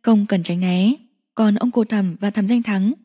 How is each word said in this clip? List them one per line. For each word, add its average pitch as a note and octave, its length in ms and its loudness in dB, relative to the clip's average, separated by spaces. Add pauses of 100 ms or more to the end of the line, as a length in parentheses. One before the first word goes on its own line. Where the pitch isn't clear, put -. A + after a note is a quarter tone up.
không G#3 240 2
cần F#3 160 -2
tránh F3 180 -4
né, F#3 340 2 (400)
còn G#3+ 200 2
ông B3 160 -2
cụ A#3 140 0
Thẩm G3 360 -2
và G3+ 100 -2
Thẩm G3+ 180 -2
Danh A#3+ 140 0
Thắng G3+ 300 -2 (120)